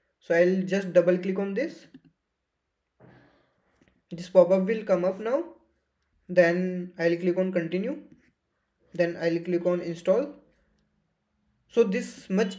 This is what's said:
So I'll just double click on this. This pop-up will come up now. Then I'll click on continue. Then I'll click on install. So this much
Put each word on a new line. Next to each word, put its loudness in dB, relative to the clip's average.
So -4
I'll 4
just -4
double 6
click -4
on -4
this. -6
This -14
pop-up 6
will -4
come 0
up -2
now. -2
Then 0
I'll 0
click 0
on -2
continue. -4
Then -2
I'll -2
click -4
on 0
install. -2
So 2
this -4
much -2